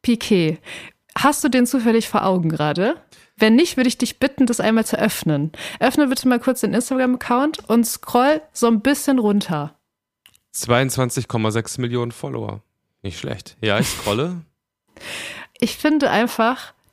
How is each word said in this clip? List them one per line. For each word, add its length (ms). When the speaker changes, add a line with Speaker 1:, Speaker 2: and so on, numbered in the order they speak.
Speaker 1:
Piqué. 540
Hast 240
du 60
den 180
zufällig 420
vor 160
Augen 240
gerade? 480
Wenn 180
nicht, 200
würde 120
ich 100
dich 200
bitten, 280
das 140
einmal 240
zu 140
öffnen. 540
Öffne 280
bitte 200
mal 120
kurz 200
den 140
Instagram-Account 960
und 180
scroll 540
so 140
ein 140
bisschen 380
runter. 560
Speaker 2:
Zweiundzwanzig 760
Komma 220
sechs 280
Millionen 340
Follower. 500
Nicht 160
schlecht. 420
Ja, 180
ich 100
scrolle. 540
Speaker 1:
<laughs> 60
Ich 160
finde 340
einfach, 640